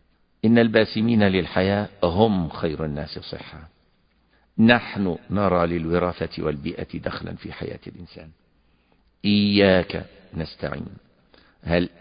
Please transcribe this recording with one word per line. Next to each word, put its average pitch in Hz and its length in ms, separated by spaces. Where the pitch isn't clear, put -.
إن 117 140
الباسمين 113 640
للحياة 95 680
هم 92 440
خير 80 360
الناس 73 340
صحة. - 500
نحن 104 600
نرى 90 360
للوراثة 85 760
والبيئة 78 560
دخلاً 87 360
في - 180
حياة - 340
الإنسان. 87 420
إياك 98 800
نستعين. - 520
هل 87 260